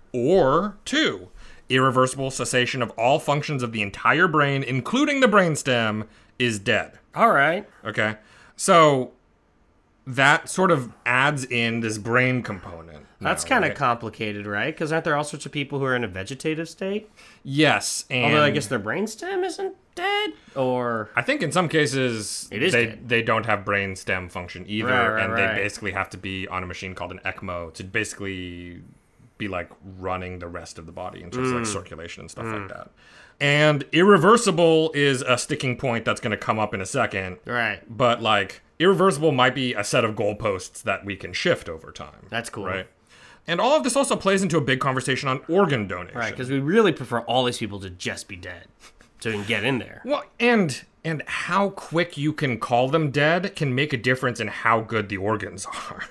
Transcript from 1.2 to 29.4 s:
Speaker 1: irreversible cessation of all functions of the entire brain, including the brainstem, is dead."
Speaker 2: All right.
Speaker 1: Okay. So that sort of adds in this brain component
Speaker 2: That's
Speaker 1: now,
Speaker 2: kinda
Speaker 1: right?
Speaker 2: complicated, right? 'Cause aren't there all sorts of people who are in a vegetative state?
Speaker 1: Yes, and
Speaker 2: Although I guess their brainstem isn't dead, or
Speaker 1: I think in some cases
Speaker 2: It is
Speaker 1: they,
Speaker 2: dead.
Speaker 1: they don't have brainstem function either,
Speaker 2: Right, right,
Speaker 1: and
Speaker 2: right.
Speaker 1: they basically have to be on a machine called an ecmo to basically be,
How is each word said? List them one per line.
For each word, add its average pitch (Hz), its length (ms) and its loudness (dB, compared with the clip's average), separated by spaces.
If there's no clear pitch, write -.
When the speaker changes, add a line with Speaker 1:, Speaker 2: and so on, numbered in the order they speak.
Speaker 1:
irreversible 131 640 4
cessation 123 500 0
of 107 160 -4
all 131 220 4
functions 147 420 -2
of 117 80 -4
the 113 120 -4
entire 123 440 2
brain, 143 380 2
including 254 560 0
the 254 80 6
brainstem, 127 760 2
is 117 200 0
dead." 101 400 -2
Speaker 2:
All 220 180 4
right. 160 340 2
Speaker 1:
Okay. 107 320 -2
So 151 560 6
that 139 420 4
sort 185 220 2
of 127 220 0
adds 131 380 2
in 117 360 0
this 110 180 -2
brain 123 440 2
component 85 640 -12
Speaker 2:
That's 180 240 -2
Speaker 1:
now, - 120 -14
Speaker 2:
kinda 180 120 2
Speaker 1:
right? 107 80 -4
Speaker 2:
complicated, 113 680 -2
right? 107 300 -2
'Cause 156 160 -4
aren't 160 120 -2
there 160 100 0
all 147 100 0
sorts 147 220 -10
of 135 60 -14
people 139 260 -4
who 135 60 -2
are 131 100 2
in 123 100 0
a 107 40 -2
vegetative 135 600 -6
state? 202 420 -6
Speaker 1:
Yes, 139 680 2
and 123 140 0
Speaker 2:
Although 151 100 6
I 143 60 4
guess 147 160 -2
their 123 140 -2
brainstem 220 640 -4
isn't 381 300 -6
dead, 403 380 -2
or 123 580 -2
Speaker 1:
I 120 80 0
think 277 200 0
in 147 100 -2
some 165 160 2
cases 131 840 0
Speaker 2:
It 107 120 -4
is 123 100 2
Speaker 1:
they, 120 140 4
Speaker 2:
dead. 110 220 -10
Speaker 1:
they 117 140 2
don't 113 240 0
have 101 180 0
brainstem 95 640 -2
function 90 360 -12
either, 110 220 -4
Speaker 2:
Right, 120 200 2
right, 110 160 0
Speaker 1:
and 113 80 -2
Speaker 2:
right. 113 220 0
Speaker 1:
they 104 80 -2
basically 101 300 -6
have 95 180 -2
to - 60 -14
be 95 320 -8
on 92 140 -6
a 90 40 -8
machine 92 280 -10
called 90 180 -10
an 92 120 -16
ecmo 87 500 -8
to 92 100 -12
basically 92 960 -8
be, 104 100 -6